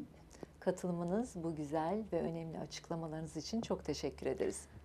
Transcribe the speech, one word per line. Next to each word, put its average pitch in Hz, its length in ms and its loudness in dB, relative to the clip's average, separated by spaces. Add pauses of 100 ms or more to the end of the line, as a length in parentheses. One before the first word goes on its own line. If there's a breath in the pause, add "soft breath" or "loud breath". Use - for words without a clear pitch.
(600 loud breath)
Katılımınız, 180 840 2
bu 165 120 0
güzel 156 480 2 (100)
ve 170 80 4
önemli 165 380 -2
açıklamalarınız 160 800 -4
için 226 240 0
çok - 240 0
teşekkür 143 420 0
ederiz. - 400 2 (180)